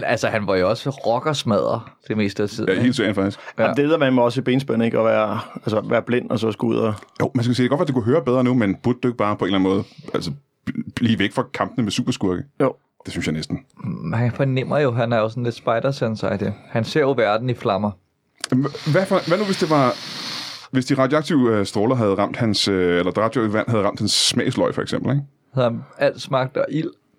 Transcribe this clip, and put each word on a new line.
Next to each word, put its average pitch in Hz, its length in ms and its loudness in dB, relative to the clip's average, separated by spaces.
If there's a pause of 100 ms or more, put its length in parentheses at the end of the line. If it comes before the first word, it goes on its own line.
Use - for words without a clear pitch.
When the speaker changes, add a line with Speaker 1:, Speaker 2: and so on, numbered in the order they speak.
Speaker 1:
han, - 100 -2
altså, 120 160 0
han 104 200 -2
var 95 80 2
jo 92 140 2
også 120 200 -2
rockersmadret 117 920 0 (260)
det 110 100 -2
meste 104 260 0
af 104 60 -2
tiden, - 180 -4
Speaker 2:
Ja, 95 60 2
Speaker 1:
ikke? 95 100 2
Speaker 2:
helt 123 120 2
seriøst, 104 200 0
faktisk. 101 240 0 (180)
Speaker 1:
Ja. 113 60 2
Speaker 3:
Jamen, - 140 0
det 143 80 2
hedder 160 120 2
man 131 220 2
også 120 200 2
i 123 40 -4
benspænd, 123 400 2
ikke? 113 160 2
At 110 60 4
være, 107 340 2 (160)
altså, 107 340 -2
være 117 120 2
blind 120 280 -2
og 120 100 -2
så 110 120 0
skulle 117 260 0
ud 110 60 0
og 110 100 0 (280)
Speaker 2:
Jo, - 140 0
man 120 80 0
skal 120 120 2
sige, 127 80 2
det 123 60 2
kan 135 80 2
godt - 20 -6
være, 185 40 0
at 156 40 0
du 143 60 -2
kunne 120 200 0
høre 165 120 2
bedre 127 180 2
nu, 123 100 2
men 104 220 2
burde 120 280 0
du 131 40 0
ikke 120 100 -2
bare 104 180 0
på 104 100 -2
en 95 80 0
eller 98 60 2
anden 92 140 4
måde, 98 100 0 (300)
altså, - 180 -4 (380)
bl-, - 260 -8
blive 113 240 0
væk 101 140 0
fra 131 100 0 (100)
kampene 104 300 -4
med 101 80 -2
superskurke? 98 520 -2 (180)
Speaker 3:
Jo. 135 120 2 (320)
Speaker 2:
Det - 80 -10
synes - 140 -4
jeg 80 60 0
næsten. 78 260 -6 (240)
Speaker 1:
Mm, - 300 -6
han 117 180 0
fornemmer 131 480 0
jo, 143 120 2
han 117 220 0
er 117 40 2
jo 110 120 2
sådan 120 140 -6
lidt 117 120 -2
spider-sense-agtig. 113 960 -2 (180)
Han 117 140 -2
ser 156 180 0
jo 139 100 2
verden 113 380 2
i 120 40 0
flammer. 104 380 0 (640)
Speaker 2:
Hva-, 139 380 0
hvad 185 140 4
for, 190 220 0
hvad 170 100 2
nu, 208 80 0
hvis 190 120 0
det 165 120 0
var, 143 240 4 (800)
hvis 127 140 2
de - 120 0
radioaktive, 131 640 4
øh, 98 60 2
stråler 110 300 0
havde 104 200 2
ramt 101 220 0
hans, 107 300 0
øh, 90 320 2
eller 90 120 0
det 85 60 -4
radioaktive 110 360 0
vand 107 160 0
havde 110 140 2
ramt 101 160 -2
hans 104 120 -2
smagsløg, - 640 0
for - 60 -4
eksempel, - 300 -4
ikke? 143 120 0 (300)
Speaker 1:
Havde 127 160 2
han 117 140 -6 (140)
alt 135 240 -2
smagt 131 360 -4
af - 120 0
ild? 156 200 -4 (300)